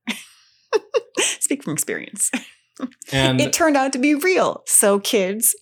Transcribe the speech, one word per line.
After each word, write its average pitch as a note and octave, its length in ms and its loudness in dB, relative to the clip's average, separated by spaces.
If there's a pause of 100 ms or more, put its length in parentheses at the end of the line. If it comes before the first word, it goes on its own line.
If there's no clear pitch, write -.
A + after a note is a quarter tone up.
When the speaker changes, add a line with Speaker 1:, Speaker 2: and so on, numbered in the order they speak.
Speaker 1:
<laughs> A#3 100 -6 (1200)
speak C#4 240 -2
from D#3 100 -4
experience. - 580 -4 (800)
Speaker 2:
And - 300 2
Speaker 1:
It - 120 0
turned D#4 240 2
out C4+ 160 0
to C4 60 -6
be D4 160 2
real. E4 500 0
So G3+ 340 4
kids, G3+ 640 0